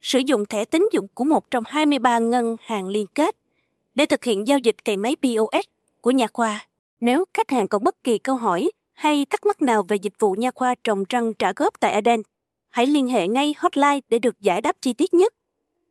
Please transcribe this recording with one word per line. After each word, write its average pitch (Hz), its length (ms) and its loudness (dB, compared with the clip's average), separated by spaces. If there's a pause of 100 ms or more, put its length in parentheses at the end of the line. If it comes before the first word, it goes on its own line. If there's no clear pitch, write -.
Sử - 180 -2
dụng 254 260 0
thẻ 214 200 -4
tín 370 260 0
dụng 202 220 -2
của - 100 -6
một 277 280 0
trong 240 160 -2
hai 302 180 0
mươi 294 140 2
ba 233 200 2
ngân 233 420 0
hàng 196 260 -6
liên 202 180 -4 (100)
kết 320 200 0 (600)
để 285 100 2
thực 302 180 -2
hiện 214 240 -2
giao 277 120 2
dịch 240 260 -2
cài 208 120 -2
máy 226 180 -2
P - 80 -12
O 233 380 0
S - 40 -8 (360)
của 233 100 0
nha 254 220 2
khoa. 220 340 -4 (320)
Nếu 262 340 2
khách - 160 -4
hàng 240 180 0
có 208 120 0
bất 294 240 -2
kỳ 233 140 0
câu 262 180 -2
hỏi 226 360 -2 (220)
hay 294 320 0
thắc - 200 -4
mắc 415 160 0
nào 226 220 2
về 190 120 -2
dịch 196 240 -4
vụ 208 140 2
nha 233 180 -2
khoa 247 320 -2
trồng 196 260 0
răng 233 240 -2
trả 196 220 -2
góp 349 240 -2
tại 202 120 0
Aden, 220 300 2 (480)
hãy 247 180 0
liên 277 200 2
hệ 226 200 0
ngay 277 300 0
hotline 285 420 0 (100)
để 233 100 2
được 220 220 -2
giải 202 200 0
đáp 294 200 -2
chi 247 120 -2
tiết 330 200 -2
nhất. 370 200 4 (580)